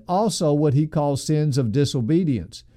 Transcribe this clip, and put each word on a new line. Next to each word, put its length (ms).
also 440
what 220
he 140
calls 340
sins 340
of 140
disobedience, 960